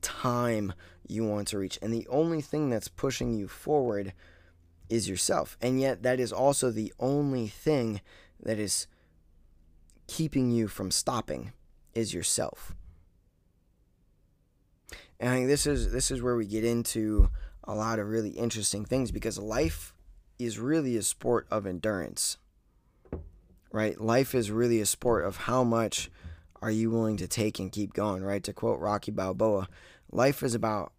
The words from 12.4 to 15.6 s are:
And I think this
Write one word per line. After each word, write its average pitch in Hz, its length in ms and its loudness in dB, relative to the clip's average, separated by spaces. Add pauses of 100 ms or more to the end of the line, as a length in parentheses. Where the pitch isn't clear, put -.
And 120 100 0
I 127 60 2
think 127 120 2
this 143 200 4